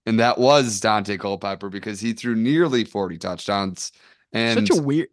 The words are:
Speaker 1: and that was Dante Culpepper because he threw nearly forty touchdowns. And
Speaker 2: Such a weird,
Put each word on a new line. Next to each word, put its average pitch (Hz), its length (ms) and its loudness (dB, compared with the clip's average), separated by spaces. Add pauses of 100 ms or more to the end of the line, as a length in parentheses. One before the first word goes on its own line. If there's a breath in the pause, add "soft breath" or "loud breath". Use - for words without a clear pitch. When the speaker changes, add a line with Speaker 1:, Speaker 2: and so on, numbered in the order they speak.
Speaker 1:
and 113 140 2
that 120 180 2
was 127 420 4
Dante 104 380 0
Culpepper 98 500 -6
because 98 320 -10
he 113 140 -2
threw 120 220 -4
nearly 127 480 2
forty 92 340 -6
touchdowns. 95 720 -4 (400 soft breath)
And 113 360 2
Speaker 2:
Such 190 100 4
a 151 40 0
weird, 143 300 0